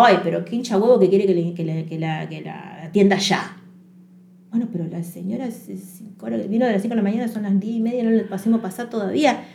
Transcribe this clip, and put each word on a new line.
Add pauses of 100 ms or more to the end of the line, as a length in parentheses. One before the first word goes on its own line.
"Ay,
pero
qué
hincha
huevo
que
quiere
que
le,
que
le,
que
la,
que
la
atienda
ya". (920)
Bueno,
pero
la
señora
hace
cinco
horas,
vino
de
las
cinco
de
la
mañana,
son
las
diez
y
media,
no
le
pasemos
pasar
todavía. (120)